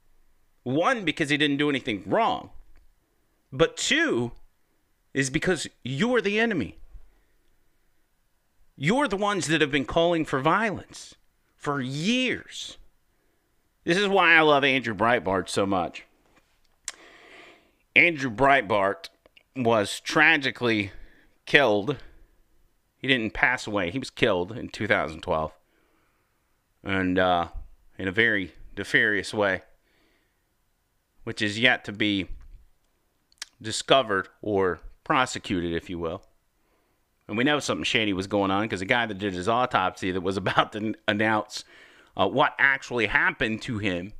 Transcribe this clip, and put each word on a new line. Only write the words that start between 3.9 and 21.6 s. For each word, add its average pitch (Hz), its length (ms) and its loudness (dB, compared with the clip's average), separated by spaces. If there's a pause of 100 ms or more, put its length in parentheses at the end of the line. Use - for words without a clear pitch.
is 135 160 -2
because 156 380 -2 (160)
you're 202 360 0
the 202 200 -2
enemy. 196 380 -2 (2000)
You're 233 300 0
the 196 80 -4
ones 202 300 -2
that 151 160 2
have 147 80 0
been 135 160 -2
calling 170 400 0
for 147 120 -2
violence 180 760 -2 (420)
for 143 240 -4
years. 160 960 -4 (1080)
This 175 120 2
is 202 100 2
why 185 280 4
I 160 80 8
love 151 220 6
Andrew 127 300 2
Breitbart 98 540 2
so 104 160 0
much. 92 400 -2 (1900)
Andrew 143 360 2
Breitbart 107 760 2 (480)
was 117 440 0
tragically 127 880 2 (560)
killed. 113 500 4 (1000)